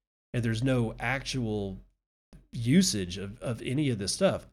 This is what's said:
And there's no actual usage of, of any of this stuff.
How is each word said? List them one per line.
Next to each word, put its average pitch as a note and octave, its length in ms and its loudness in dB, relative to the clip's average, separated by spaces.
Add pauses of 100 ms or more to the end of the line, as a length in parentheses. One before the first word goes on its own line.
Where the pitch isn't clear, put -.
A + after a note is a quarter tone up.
(340)
And B2 80 0
there's A2+ 220 2
no B2+ 340 2
actual A2+ 800 -2 (800)
usage A2+ 640 2
of, G2 240 -10
of A#2 200 -4
any C#3 280 0
of A2+ 80 0
this G2 160 -4
stuff. - 400 0